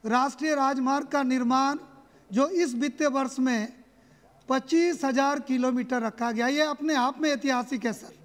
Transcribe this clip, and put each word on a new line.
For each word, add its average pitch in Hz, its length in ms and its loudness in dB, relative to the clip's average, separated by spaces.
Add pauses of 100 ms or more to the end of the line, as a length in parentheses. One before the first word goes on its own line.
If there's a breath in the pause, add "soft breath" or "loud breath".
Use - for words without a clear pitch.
राष्ट्रीय 269 480 0
राजमार्ग 269 520 0
का 285 160 0
निर्माण 262 560 2 (540 loud breath)
जो 269 160 4
इस 339 260 0
वित्तीय 285 340 0
वर्ष 262 300 -2
में 247 460 -2 (640 soft breath)
पच्चीस 285 560 0
हजार 269 360 2
किलोमीटर 247 640 0
रखा 233 300 -4
गया, 233 140 0
ये 285 160 0
अपने 302 320 -2
आप 269 260 0
में 311 100 2
ऐतिहासिक 254 560 -2
है 220 60 0
सर। - 220 -12 (100)